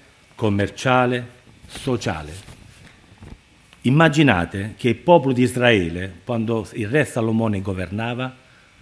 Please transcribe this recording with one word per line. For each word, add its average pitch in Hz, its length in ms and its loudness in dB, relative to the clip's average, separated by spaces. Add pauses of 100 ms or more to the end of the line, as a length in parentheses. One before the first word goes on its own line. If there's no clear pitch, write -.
(340)
commerciale, 123 920 0 (380)
sociale. 87 640 -6 (1500)
Immaginate 123 920 2
che 123 140 0
il 107 60 -2
popolo 147 360 4
di 123 100 2
Israele, 95 840 0
quando 113 500 -4
il 110 140 -6
re 139 160 0
Salomone 113 580 -2
governava, 110 760 -8 (460)